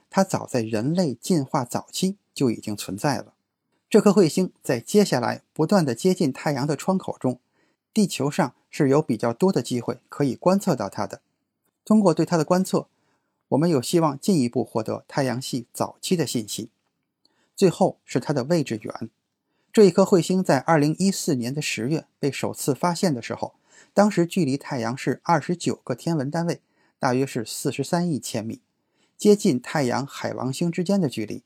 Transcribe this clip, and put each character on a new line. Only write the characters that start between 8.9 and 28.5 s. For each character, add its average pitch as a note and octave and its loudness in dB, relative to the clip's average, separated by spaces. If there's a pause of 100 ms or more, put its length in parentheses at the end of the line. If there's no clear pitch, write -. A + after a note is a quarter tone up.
比 A#2+ -4
较 A#2 -2
多 F#3 2
的 C3+ 0
机 B2 -6
会 B2 -6
可 - -4
以 B2 0
观 F#3+ 2
测 F3 0
到 G2 -4
它 G2+ -6
的。 - -18 (640)
通 G#3+ 4
过 F#3 4
对 D#3+ 0
它 F3 0
的 D3 2
观 F3+ 2
测， - -2 (640)
我 B2 0
们 E3 2
有 C#3 2
希 E3+ 0
望 D3 0
进 F3+ 2
一 A#2+ 2
步 A#2 -2
获 A2 -6
得 A2 -8
太 D3 -4
阳 B2+ -4
系 B2+ -8
早 - -6
期 - -2
的 D#3 -2
信 A2 -6
息。 - -10 (840)
最 F#3+ 4
后 - 0
是 - -4
它 D3 -4
的 B2+ -2
位 D#3+ 0
置 A2+ -6
远。 - -12 (640)
这 A3 8
一 F3 6
颗 F#3+ 4
彗 F#3 4
星 F#3 0
在 D3 2
二 D#3+ 4
零 D3 2
一 F#3+ 2
四 F3+ -2
年 A#2+ -4
的 D3+ -6
十 A#2 -6
月 - -4 (120)
被 C#3+ -2
首 G#2+ -6
次 C3 -2
发 F3 0
现 E3 0
的 A#2 -6
时 - -10
候， - -8 (380)
当 G3+ 4
时 F3 2
距 F3 -2
离 C3+ 0
太 C#3 -8
阳 A2+ -4
是 - -4
二 E3 4
十 F3 -4
九 C#3 -2
个 - -6
天 - -2
文 C3+ -4
单 E3 -4
位， D#3+ -4 (400)
大 C3 0
约 C3 0
是 B2 -6
四 - -6
十 C#3 -6
三 F3 -2
亿 C3 -2
千 A2 -6
米， A2+ -10 (560)